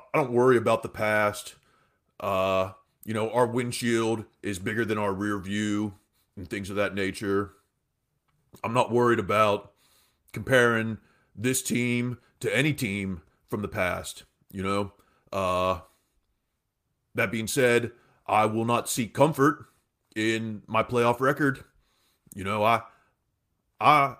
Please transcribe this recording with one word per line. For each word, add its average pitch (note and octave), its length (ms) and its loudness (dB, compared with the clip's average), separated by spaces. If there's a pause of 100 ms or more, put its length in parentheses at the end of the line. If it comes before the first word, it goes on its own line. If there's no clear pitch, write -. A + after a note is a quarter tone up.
(140)
I D3+ 40 4
don't C3+ 140 0
worry B2 260 8
about A2+ 260 2
the A2+ 60 -8
past. G#2+ 680 0 (640)
Uh, F#2+ 520 0 (320)
you A2 100 -8
know, A2 180 -2
our A#2+ 140 4
windshield A2+ 800 -2 (160)
is G2+ 160 -6
bigger G#2+ 280 -4
than G#2+ 120 -2
our G2+ 160 -2
rear G#2 240 -4
view G#2 560 -4 (440)
and F2+ 120 -14
things G2 200 -8
of G2+ 80 -6
that G2 180 -2
nature. G2 560 -2 (1120)
I'm A2 100 -6
not A#2 180 2
worried A#2+ 280 4
about G#2 540 0 (580)
comparing A2+ 680 2 (380)
this B2+ 260 -2
team A#2+ 580 -2 (200)
to G2+ 160 -2
any C#3+ 180 2
team G2 480 -4 (260)
from A2 140 -4
the G2+ 60 -6
past, F2+ 560 -6 (260)
you F#2+ 140 -8
know? G2 300 -2 (400)
Uh, F#2 460 0 (1300)
that A2+ 180 -2
being A2+ 160 -4
said, A#2 440 2 (340)
I G#2+ 200 2
will A2 180 0
not A#2 240 0
seek A#2 260 -4
comfort D3 520 2 (500)
in A2 500 -2
my A2 160 0
playoff A#2+ 380 0
record. C#3 440 0 (680)
You F#2+ 120 -10
know, G#2 180 -2
I, A2 180 4 (1000)
I, C3+ 380 4